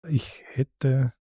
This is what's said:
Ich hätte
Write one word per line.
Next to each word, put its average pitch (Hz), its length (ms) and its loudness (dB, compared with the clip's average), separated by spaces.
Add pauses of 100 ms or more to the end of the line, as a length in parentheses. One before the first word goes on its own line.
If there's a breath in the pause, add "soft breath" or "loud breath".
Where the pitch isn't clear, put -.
Ich - 380 -2
hätte 131 640 -2 (140)